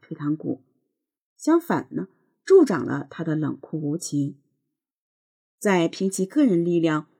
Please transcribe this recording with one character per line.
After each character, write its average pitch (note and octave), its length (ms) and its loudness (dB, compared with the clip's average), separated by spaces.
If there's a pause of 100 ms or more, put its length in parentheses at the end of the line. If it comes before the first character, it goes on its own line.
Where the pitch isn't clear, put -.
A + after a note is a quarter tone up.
退 - 140 -14
堂 D3 200 -4
鼓， - 280 -8 (760)
相 E4 220 2
反 F3 320 -2
呢， F#3 160 -6 (360)
助 F#4+ 200 8
长 E3+ 220 0
了 C#3 240 -6
他 - 140 -10
的 D#3+ 120 -2
冷 D3+ 240 -4
酷 - 200 -10
无 D3 180 -4
情。 C#3+ 420 -4 (1200)
在 F3+ 300 2
凭 F#3+ 200 -4
其 F#3+ 160 -2
个 D4 200 2
人 F3 180 2
力 E3+ 160 0
量 D#3 280 0 (120)